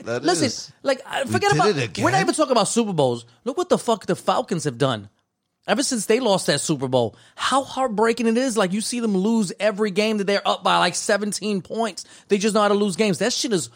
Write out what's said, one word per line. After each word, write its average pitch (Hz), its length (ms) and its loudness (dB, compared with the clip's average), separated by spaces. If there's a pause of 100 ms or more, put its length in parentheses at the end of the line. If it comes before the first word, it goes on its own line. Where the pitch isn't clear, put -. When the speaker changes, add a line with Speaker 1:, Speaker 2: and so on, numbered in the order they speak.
Speaker 1:
That 120 180 -4
Speaker 2:
Listen, 330 240 2
Speaker 1:
is. - 240 -8 (120)
Speaker 2:
like, 262 220 -2
I - 180 -6
Speaker 1:
We 240 80 -6
Speaker 2:
forget 403 200 2
Speaker 1:
did 403 80 4
Speaker 2:
about. 220 100 4
Speaker 1:
it 180 140 2
again? 151 200 -4
Speaker 2:
We're 339 80 2
not 381 100 2
even 349 120 0
talking 285 180 0
about 220 160 4
Super 226 260 0
Bowls. 127 320 0 (200)
Look 254 120 -4
what 359 120 -4
the 220 80 4
fuck - 280 -2
the 185 120 0
Falcons 190 480 -2
have 123 120 -4
done. 113 320 -2 (580)
Ever 214 160 2
since 240 240 -4
they 233 120 4
lost 202 280 2
that 143 140 0
Super 135 260 -2
Bowl, 123 280 0 (200)
how 269 280 0
heartbreaking 233 600 -2
it 226 120 2
is. 254 200 0
Like, 185 160 2
you 214 80 -2
see 240 200 -4
them 214 140 0
lose 208 440 2
every 208 320 0
game 214 260 0
that 202 80 -2
they're 196 220 0
up 190 160 -2
by, 180 160 2
like, 180 160 2
seventeen 202 680 -2
points. 214 440 -6 (220)
They 202 120 2
just 202 160 0
know 220 60 4
how 208 80 4
to 208 40 4
lose 202 220 2
games. 208 240 2
That 226 140 0
shit 247 200 -2
is 165 220 -2